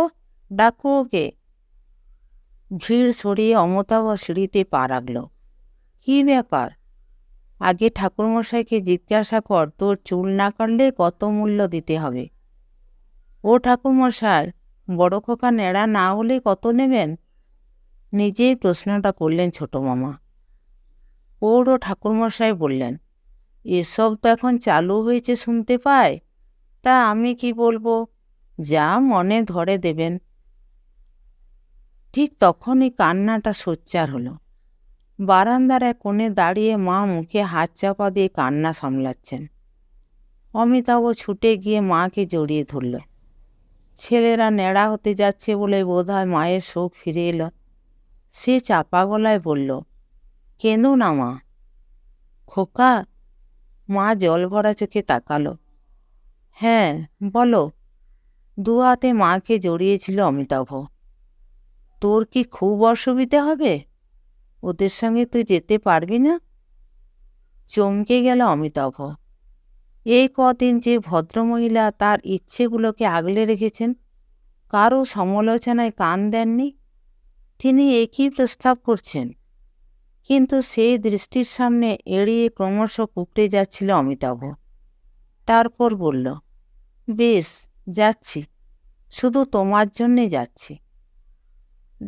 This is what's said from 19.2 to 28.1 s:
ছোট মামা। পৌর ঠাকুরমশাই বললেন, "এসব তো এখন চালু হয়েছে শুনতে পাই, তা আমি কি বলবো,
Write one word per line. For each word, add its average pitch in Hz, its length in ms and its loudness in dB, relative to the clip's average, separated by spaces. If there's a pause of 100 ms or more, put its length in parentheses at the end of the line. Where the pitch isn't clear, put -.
ছোট - 240 -10
মামা। 131 420 -4 (1200)
পৌর 247 380 4
ঠাকুরমশাই 220 760 -2
বললেন, 135 440 -4 (680)
"এসব 214 520 -2
তো 226 140 0
এখন 240 280 0
চালু 185 460 0
হয়েছে 240 320 0
শুনতে 233 420 -2
পাই, 240 420 2 (640)
তা 254 280 4
আমি 233 260 -2
কি 240 180 -4
বলবো, 226 540 0 (520)